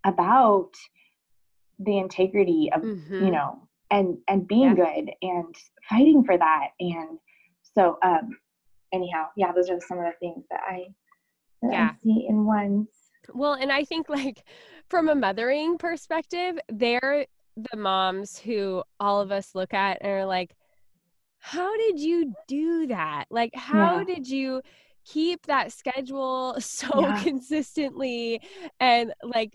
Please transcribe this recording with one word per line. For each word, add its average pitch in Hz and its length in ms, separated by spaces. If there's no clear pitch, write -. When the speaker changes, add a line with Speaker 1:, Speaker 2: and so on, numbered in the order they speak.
Speaker 1:
about 196 680
the 202 180
integrity 185 760
of, 160 80
Speaker 2:
Mm-hmm. 190 440
Speaker 1:
you 185 60
know, 143 360
and, 190 260
and 190 200
being 233 300
Speaker 2:
Yeah. 175 180
Speaker 1:
good 156 160
and 175 340
fighting 277 340
for 190 140
that. 156 320
And 165 400
so, 175 400
um, 180 340
anyhow, 175 420
yeah, 185 160
those 180 180
are 175 120
some 180 180
of 170 60
the 170 140
things 170 320
that - 160
I, 185 180
that 233 60
I - 40
Speaker 2:
Yeah. 165 300
Speaker 1:
see 220 240
in 214 180
ones. 208 420
Speaker 2:
Well, 285 200
and 269 180
I 285 140
think, 320 240
like, 277 340
from 330 200
a 294 60
mothering 262 640
perspective, 339 840
they're 247 560
the 220 220
moms 190 600
who 196 440
all 202 220
of 196 100
us 196 240
look 185 180
at 196 280
and 202 100
are 196 140
like, 185 300
"How 359 380
did 427 220
you 320 340
do 320 400
that? 156 420
Like, 233 260
how 254 440
Speaker 1:
Yeah. 392 60
Speaker 2:
did 339 240
you 262 320
keep 330 420
that 254 240
schedule 262 840
<laughs> 254 40
so - 420
Speaker 1:
Yeah. 339 220
Speaker 2:
consistently 262 1160
and, 240 340
like, 226 320